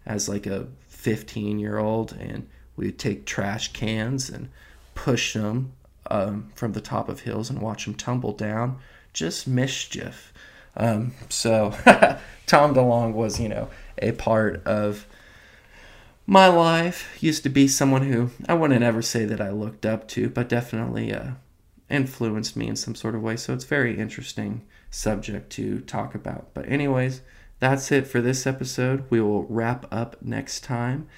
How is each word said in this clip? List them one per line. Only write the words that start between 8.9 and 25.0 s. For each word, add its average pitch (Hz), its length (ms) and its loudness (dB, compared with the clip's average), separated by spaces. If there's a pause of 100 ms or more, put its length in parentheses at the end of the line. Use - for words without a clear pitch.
Just - 360 -6
mischief. - 840 -4 (460)
Um, 113 360 0 (160)
so 110 420 2 (140)
<laughs> - 320 8 (280)
Tom 147 300 6
DeLonge 120 380 4
was, 110 260 -2
you 113 100 -2
know, 107 200 -6 (280)
a 113 140 0
part 110 540 0
of 104 420 -2 (1200)
my 190 200 12
life. 170 760 4
Used 151 220 2
to 139 60 0
be 139 180 8
someone 135 360 4
who 123 260 2 (180)
I 170 60 2
wouldn't 143 300 4
ever 117 180 2
say 113 240 -2
that 107 160 -2
I 101 80 -2
looked 107 360 -6
up 110 240 -2
to, 113 200 -2
but 123 180 -2
definitely, 117 640 -2
uh, 117 200 -8 (580)
influenced 120 680 -2
me 113 120 -4
in 110 80 -4
some 113 200 -8
sort 113 200 -6
of 110 80 -6
way. 110 120 -4
So 127 180 -6
it's 127 120 -8
very 127 320 0
interesting 110 640 -8 (300)
subject 104 600 -6